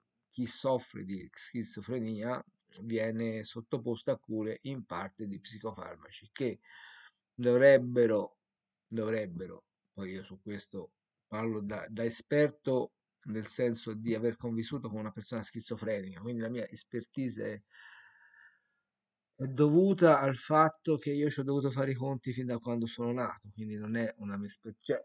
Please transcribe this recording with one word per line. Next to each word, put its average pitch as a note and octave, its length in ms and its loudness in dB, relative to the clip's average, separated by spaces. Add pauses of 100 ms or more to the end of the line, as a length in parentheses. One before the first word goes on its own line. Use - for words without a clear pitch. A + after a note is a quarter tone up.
(300)
chi B2 160 -6
soffre B2 580 -4
di F#2 300 -8
schizofrenia A2+ 1120 -6 (380)
viene A2+ 640 -2
sottoposto A#2+ 680 -4
a - 80 -2
cure A2 440 -4
in C3+ 220 -8
parte - 400 -8
di G2 140 -8
psicofarmaci - 920 -12
che A#2+ 280 -4 (720)
dovrebbero, B2 1040 6 (480)
dovrebbero, G#2 800 -4 (280)
poi F#2+ 180 -8
io F#2+ 120 -10
su G2 180 -18
questo G2 500 -10 (360)
parlo G#2+ 340 -4
da, G#2 280 -8
da A2+ 160 -4
esperto C3+ 880 0 (340)
nel G#2+ 200 -6
senso A#2 460 -2
di A2 200 -4
aver A2+ 240 0
convissuto A#2+ 520 -6
con G#2+ 100 -6
una G#2+ 120 -6
persona A2 300 -8
schizofrenica, G#2 800 -6
quindi A#2 200 -6
la A2+ 80 -4
mia A#2+ 180 -6
expertise A2+ 800 -8
è, G#2 160 -6 (1800)
è - 20 -2
dovuta D3+ 720 8
al C#3 160 2
fatto D#3 600 4
che D3 140 -4
io D3 180 2
ci D3 100 -2
ho C#3 40 -2
dovuto C#3 280 2
fare C3+ 200 0
i B2+ 40 0
conti C3 380 -4
fin B2+ 140 -4
da A#2+ 120 -2
quando A#2 260 -2
sono A#2+ 260 -4
nato, A#2 420 -4
quindi G#2+ 220 -8
non G#2+ 200 -6
è A2+ 220 -2
una G2+ 200 -6
mia G2+ 100 -6
esper-, G#2 320 -14
cioè, - 260 -2